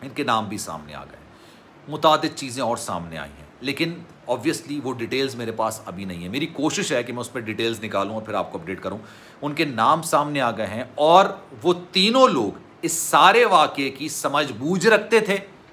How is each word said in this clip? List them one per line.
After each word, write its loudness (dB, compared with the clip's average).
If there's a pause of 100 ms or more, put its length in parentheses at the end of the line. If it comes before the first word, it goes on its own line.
इनके -6
नाम 0
भी -8
सामने -12
आ -14
गए, -20 (680)
मुतादिद 2
चीज़ें -8
और -2
सामने -8
आई -10
हैं, -20 (140)
लेकिन -4 (260)
obviously -4
वो -6
डिटेल्स -4
मेरे -6
पास -4
अभी -10
नहीं -10
है। -10
मेरी -4
कोशिश -4
है 0
कि -10
मैं -8
उस -10
पर -8
डिटेल्स -4
निकालूं -4
और -6
फिर -8
आपको -4
अपडेट -8
करूं। -8 (440)
उनके -4
नाम 2
सामने 0
आ 2
गए -4
हैं -8
और 6 (160)
वो 2
तीनों 4
लोग -2 (240)
इस -2
सारे 6
वाक़े 4
की -10
समझ -2
बूझ 0
रखते 4
थे, -2 (320)